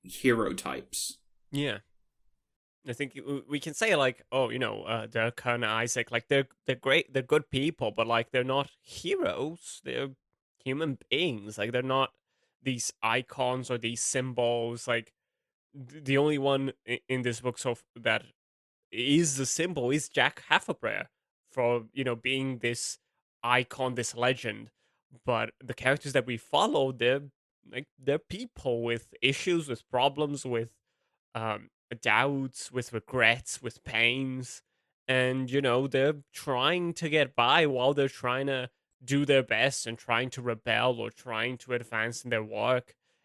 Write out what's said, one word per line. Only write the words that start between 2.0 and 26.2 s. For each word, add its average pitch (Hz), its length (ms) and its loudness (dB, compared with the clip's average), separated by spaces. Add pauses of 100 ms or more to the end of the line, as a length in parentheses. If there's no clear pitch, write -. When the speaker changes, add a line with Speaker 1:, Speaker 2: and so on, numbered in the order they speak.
Speaker 2:
I 120 60 -4
think 135 200 -6
w-, 139 340 -8
we 143 120 -4
can 151 140 -10
say, 220 200 2
like, 131 280 2 (100)
"Oh, 131 160 2
you 120 100 -4
know, 104 240 -2
uh, 110 240 -4
Durka 117 480 -2
and 120 100 -2
Isaac, 113 460 0
like, 117 180 2
they're, 139 200 4 (180)
they're 135 80 0
great, 135 380 2
they're 131 100 0
good 151 280 2
people, 139 400 0
but, 113 160 0
like, 117 240 2
they're 127 120 2
not 135 280 0 (100)
heroes. - 1040 -4
They're 135 240 -4 (560)
human 139 340 -4 (120)
beings. 117 480 -2
Like, 110 140 -2
they're 123 100 0
not 131 300 0 (500)
these 123 300 -4 (100)
icons 127 680 -2
or 120 80 -2
these 117 240 -4
symbols." 120 840 -2
Like, 117 240 -2 (600)
th-, 139 320 -18
the 135 140 2
only 151 200 4
one 135 340 0 (160)
i-, 123 200 -2
in 127 140 0
this 120 180 -2
book 123 180 -4
so 127 140 -2
f-, - 120 -8 (100)
that 113 300 0 (640)
is 139 460 2
the 135 100 -2
symbol 147 460 0
is 151 160 0
Jack 135 420 2
Halfbrair 113 540 0 (480)
for, 120 400 2
you 135 100 -4
know, 123 140 0
being 131 420 -2
this 120 400 -4 (460)
icon, 127 500 2
this 117 220 -4
legend. 117 540 -2 (540)
But 113 260 0 (120)
the 123 120 -8
characters 135 400 -2
that 127 120 2